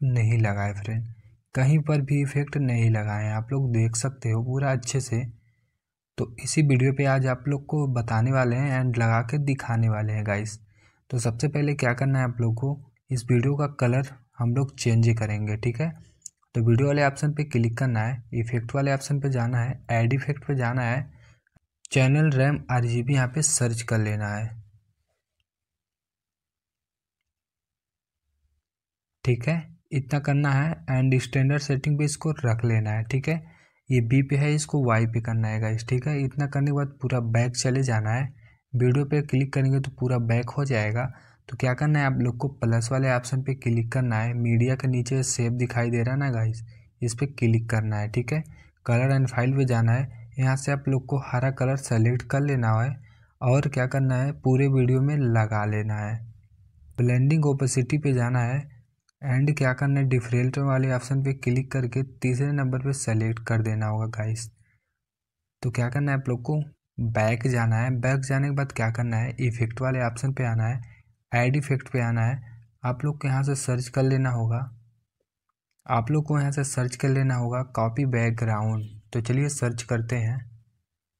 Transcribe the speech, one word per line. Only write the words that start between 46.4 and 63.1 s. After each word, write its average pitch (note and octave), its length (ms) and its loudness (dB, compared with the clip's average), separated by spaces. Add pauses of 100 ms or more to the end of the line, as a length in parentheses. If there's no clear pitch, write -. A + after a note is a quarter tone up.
इस A#2 120 -2
पे C#3+ 140 -4
क्लिक A2+ 420 0
करना G#2+ 260 0
है, G#2 140 -4
ठीक B2 220 -2
है। D#3 100 -2 (440)
कलर C3 320 2
and B2+ 120 2
file C3 260 0
पे C3+ 100 2
जाना A#2 260 2
है, - 460 -4
यहाँ C3 180 2
से C#3 160 -2
आप C#3 160 -4
लोग C3+ 180 0
को C#3 200 -2
हरा B2+ 260 0
कलर C3 260 0
सेलेक्ट A#2 460 2
कर C#3 180 0
लेना B2+ 320 2
है B2 220 0 (480)
और C#3 240 4
क्या B2+ 200 0
करना C3 280 0
है, C3+ 180 -2
पूरे C3 360 2
वीडियो C3 320 4
में D3 160 2
लगा A2 480 2
लेना G#2+ 320 -2
है। G#2+ 200 -4 (800)
ब्लेंडिंग C3+ 500 2
ओपेसिटी C3+ 520 0
पे D3 160 0
जाना B2 280 0
है B2+ 220 -2 (580)
and C#3 360 2
क्या C3 160 2
करना C#3 260 0
है, C3+ 60 2
डिफरेंट B2 540 0
वाले C3 320 2
ऑप्शन C3+ 320 -2
पे C3+ 100 0
क्लिक C3 380 -2
करके C3 300 -2 (160)
तीसरे C3 340 0
नंबर C3 260 0
पे C3+ 160 -2
सेलेक्ट A2+ 520 -2